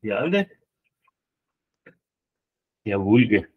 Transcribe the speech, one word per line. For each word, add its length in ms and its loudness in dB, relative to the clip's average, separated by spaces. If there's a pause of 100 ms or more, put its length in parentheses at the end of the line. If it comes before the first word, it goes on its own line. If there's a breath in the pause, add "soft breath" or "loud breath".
याद 300 -4
है 160 -4 (2250)
या 120 -4
भूल 260 4
गए? 180 0 (140)